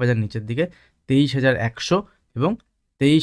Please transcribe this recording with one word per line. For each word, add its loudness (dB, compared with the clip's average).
বাজার 2
নিচের -8
দিকে -2
তেইশ 4
হাজার 2
একশো -2
এবং 0
তেইশ 4